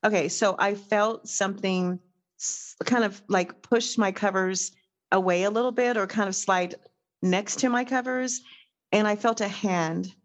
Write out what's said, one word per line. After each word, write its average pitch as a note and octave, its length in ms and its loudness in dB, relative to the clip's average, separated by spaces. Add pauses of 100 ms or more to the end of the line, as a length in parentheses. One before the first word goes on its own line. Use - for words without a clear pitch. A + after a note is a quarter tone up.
Okay, F#3 260 2
so G3 280 0
I G3+ 180 2
felt G#3+ 520 0
something F#3+ 720 -2 (400)
s-, - 360 -10 (100)
kind A#3+ 180 2
of, G3+ 240 -4
like, F#3 340 0
push - 360 0
my G3+ 140 2
covers F#3+ 600 -2 (400)
away F#3 320 2
a G3+ 80 2
little A#3+ 200 0
bit B3 260 2
or G3 100 0
kind G3+ 200 -2
of F#3+ 80 -4
slide F3+ 400 0 (460)
next F#3 380 0
to B3+ 100 2
my B3 160 0
covers, B3+ 560 -4 (500)
and G#3+ 160 4
I G#3 80 2
felt G#3 260 0
a G3+ 60 -2
hand. F#3 680 -2 (120)